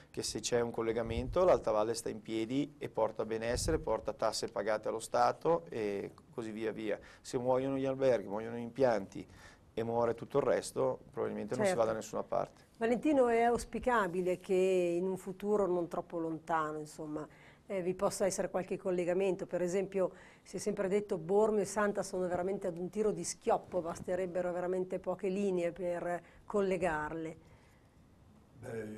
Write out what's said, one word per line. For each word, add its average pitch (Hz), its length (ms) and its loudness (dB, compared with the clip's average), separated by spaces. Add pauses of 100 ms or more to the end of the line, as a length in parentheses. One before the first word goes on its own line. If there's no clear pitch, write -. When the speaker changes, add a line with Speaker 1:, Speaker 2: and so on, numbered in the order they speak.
Speaker 1:
che 113 140 -6
se - 160 -4
c'è 120 200 0
un 117 120 0
collegamento 117 720 0
l'Alta 151 260 6
Valle 110 240 2
sta 117 160 -6
in 110 120 -6
piedi 113 580 -2
e 127 100 -6
porta 110 360 0
benessere, 117 520 0
porta 110 360 -2
tasse 110 340 0
pagate 107 400 -2
allo 110 120 -2
Stato 123 720 2
e 101 440 -4 (200)
così 113 160 -8
via 107 220 -4
via. 101 260 -4 (240)
Se - 160 -4
muoiono 131 400 0
gli 135 80 -2
alberghi, 135 420 2
muoiono 113 280 -6
gli 120 60 -6
impianti 117 640 0 (440)
e 117 120 -2
muore 117 320 2
tutto - 240 -2
il 143 60 4
resto, 127 560 0 (100)
probabilmente 107 440 -4
non 202 100 2
si 190 80 4
va 117 100 4
da 110 80 2
Speaker 2:
Certo. 110 80 -2
Speaker 1:
nessuna 104 240 -4
parte. - 440 -4 (120)
Speaker 2:
Valentino, 233 480 4
è 233 140 4
auspicabile 214 1000 2
che - 140 -2 (440)
in 185 80 0
un 190 120 -2
futuro 202 500 0
non 175 220 0
troppo 175 280 -6
lontano, 160 640 -2
insomma, 151 480 -8 (380)
eh, 196 160 -4
vi 180 120 0
possa 190 320 0
essere 180 240 0
qualche 180 280 -2
collegamento? 180 680 0
Per 175 160 -2
esempio, 185 500 0 (320)
si - 120 -12
è 180 40 -6
sempre 202 280 -2
detto 208 300 0
Bormio 202 440 4
e 180 40 0
Santa 202 380 0
sono 185 220 -2
veramente 180 420 -2
ad 170 100 -4
un 180 120 -6
tiro 214 220 2
di 170 140 -4
schioppo, - 560 0
basterebbero 180 720 -2
veramente 185 460 -2
poche 185 280 -4
linee 185 460 0
per 175 500 -4 (220)
collegarle. 165 920 0 (1200)
Speaker 3:
Beh, 110 260 -8 (100)